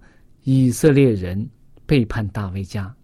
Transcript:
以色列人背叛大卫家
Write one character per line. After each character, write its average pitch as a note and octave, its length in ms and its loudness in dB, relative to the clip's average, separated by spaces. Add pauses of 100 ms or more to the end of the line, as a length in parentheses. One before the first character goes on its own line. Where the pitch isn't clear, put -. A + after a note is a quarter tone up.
(440)
以 C3 280 2
色 D3+ 200 2
列 C3+ 200 6
人 F#2+ 380 -4 (380)
背 C#3 180 2
叛 G#2+ 240 -6
大 G2+ 200 -8
卫 F#2+ 160 -8
家 G2 280 -10 (120)